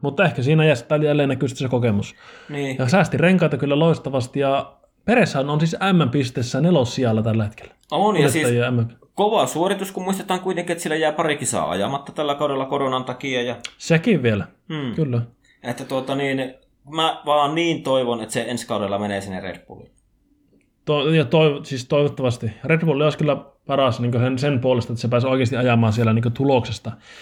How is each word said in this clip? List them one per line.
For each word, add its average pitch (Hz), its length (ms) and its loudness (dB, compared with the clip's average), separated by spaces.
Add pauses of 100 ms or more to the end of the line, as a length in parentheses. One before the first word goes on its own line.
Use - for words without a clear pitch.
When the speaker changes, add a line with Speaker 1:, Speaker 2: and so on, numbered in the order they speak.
Speaker 1:
Mutta 143 240 0
ehkä 147 160 0
siinä 156 240 4
jä-, 156 100 6 (120)
tää 151 100 0
jälleen 147 320 2
näkyy 131 200 -2
sitten 135 180 -6
se 123 40 -2
kokemus. 113 440 0 (340)
Speaker 2:
Niin. 143 300 -6
Speaker 1:
Ja 131 80 0
säästi 185 300 2
renkaita 165 400 4
kyllä 143 220 0
loistavasti. 135 600 0
Ja 139 340 -2 (320)
Perezhän 165 440 2
on 151 100 0
siis 165 160 0 (180)
M 170 100 6
M-pisteissä 131 580 -2
nelossijalla 127 600 2
tällä 110 220 0
hetkellä. - 300 -10 (180)
Speaker 2:
On, 190 260 2
ja 143 120 4
siis 147 180 0
Speaker 1:
Kuljettajien 120 260 2
M 117 200 0
M. - 220 -20
Speaker 2:
kova 202 320 2
suoritus, 190 440 -2
kun 190 120 -8
muistetaan 185 360 -4
kuitenkin, 175 320 -4
että 170 120 -6
sillä 156 120 -2
jää 156 160 2
pari 156 260 0
kisaa 87 320 -2
ajamatta 104 420 -4
tällä 147 240 -2
kaudella 139 300 -2
koronan 135 380 -2
takia. 127 380 -6
Ja 120 140 -4 (220)
Speaker 1:
Sekin 165 460 2
vielä, 107 240 0 (260)
Speaker 2:
Hmm. 139 220 -6
Speaker 1:
kyllä. 127 260 -2 (420)
Speaker 2:
Että 120 220 -10
tuota 135 300 -4
niin, 135 220 -2 (580)
mä 160 300 0
vaan 147 300 2
niin 165 280 0
toivon, 127 380 0
että 110 120 -10
se 117 140 -2
ensi 120 200 -8
kaudella 101 320 -2
menee 101 220 -4
sinne 98 180 -10
Red 90 280 -14
Bulliin. - 240 -20 (960)
Speaker 1:
To-, 147 240 0
ja 160 160 4
toi-, 151 400 2
siis 127 220 -8
toivottavasti. 131 640 0 (120)
Red 165 220 0
Bull 147 160 2
olisi 151 160 0
kyllä 147 200 2 (300)
paras, 135 320 2
niinku, 120 200 0
sen, 127 200 0
sen 143 200 0
puolesta, 123 340 0
että 113 80 -6
se 120 60 -2
pääsi 120 200 2
oikeasti 131 300 0
ajamaan 117 360 4
siellä, 113 200 2
niinku, 113 160 2
tuloksesta. 117 640 0 (300)